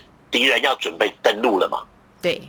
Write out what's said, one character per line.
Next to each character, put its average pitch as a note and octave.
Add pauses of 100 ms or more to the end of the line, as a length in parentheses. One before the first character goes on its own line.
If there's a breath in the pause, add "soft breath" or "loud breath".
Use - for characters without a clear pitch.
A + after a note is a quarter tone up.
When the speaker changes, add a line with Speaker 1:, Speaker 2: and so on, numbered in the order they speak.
(300)
Speaker 1:
敌 B2
人 B2
要 C3+
准 E2+
备 G#2 (120)
登 G#2+
陆 A2+
了 E2
嘛。 - (420)
Speaker 2:
对。 F3